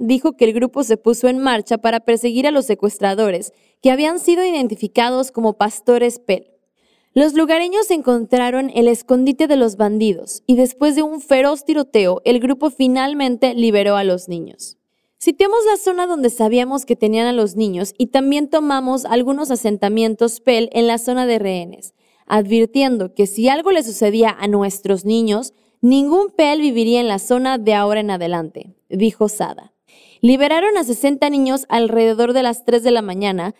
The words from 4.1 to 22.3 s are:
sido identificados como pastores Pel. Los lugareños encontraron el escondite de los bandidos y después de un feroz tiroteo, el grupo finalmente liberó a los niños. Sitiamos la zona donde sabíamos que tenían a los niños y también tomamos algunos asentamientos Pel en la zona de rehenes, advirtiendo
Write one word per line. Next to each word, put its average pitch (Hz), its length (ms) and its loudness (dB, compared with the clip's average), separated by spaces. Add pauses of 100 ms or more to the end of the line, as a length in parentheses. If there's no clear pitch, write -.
sido 339 260 2
identificados 254 880 -2
como 220 220 -2
pastores 240 640 0
Pel. - 320 -4 (640)
Los 285 180 4
lugareños 339 580 0
encontraron 247 840 0
el 240 120 4
escondite 254 600 0
de 285 100 2
los 226 200 0
bandidos 214 720 -2
y 247 100 4
después 262 380 0
de 311 80 0
un 302 200 -6
feroz 285 420 2
tiroteo, 214 600 0
el 240 120 4
grupo 254 300 0
finalmente 262 880 0
liberó 208 420 2
a 196 80 -2
los 180 240 -2
niños. - 480 -12 (400)
Sitiamos 392 480 0
la 415 140 2
zona 359 280 -4
donde 302 220 -2
sabíamos 247 560 -2
que 240 120 -2
tenían 220 300 -2
a 240 60 -2
los 208 240 -2
niños 202 400 -4
y 240 120 -2
también 277 420 0
tomamos 269 560 -2
algunos 269 440 -2
asentamientos 220 880 -2
Pel 233 320 0
en 233 140 2
la 233 120 0
zona 254 260 -2
de 233 140 0
rehenes, 185 560 -6 (320)
advirtiendo 226 840 0